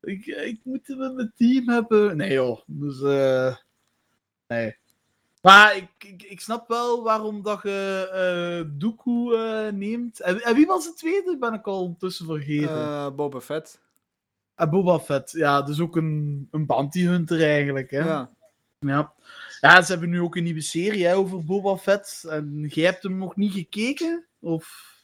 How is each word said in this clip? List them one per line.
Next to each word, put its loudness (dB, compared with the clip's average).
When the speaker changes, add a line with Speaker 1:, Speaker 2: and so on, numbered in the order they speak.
Speaker 1:
ik, -10
ik -10
moet -10
hem -10
in -8
mijn -6
team 2
hebben." 2
Nee, -2
joh. 0
Dus, -8
eh, 2
nee. -4
Maar 10
ik, -12
ik, -20
ik -18
snap -8
wel -2
waarom -2
dat -4
je, -4
eh, -4
Dooku, -2
eh, -2
neemt. -8
En, -2
en 2
wie 8
was -2
de -12
tweede? -2
Ben -2
ik -10
al -4
ondertussen -8
vergeten. -2
Speaker 2:
Eh, -4
Boba -6
Fett. -10
Speaker 1:
Ah, 0
Boba 4
Fett. -4
Ja, 2
dus -4
ook -2
een, -4
een -4
bounty 0
hunter 2
eigenlijk, 0
hè. -4
Speaker 2:
Ja. -2
Speaker 1:
Ja. -2
Ja, 10
ze -2
hebben -4
nu -2
ook -4
een -2
nieuwe -4
serie, -2
hè, 4
over -2
Boba -2
Fett. -4
En -8
jij -2
hebt 0
hem -6
nog -8
niet 0
gekeken? -4
Of? -8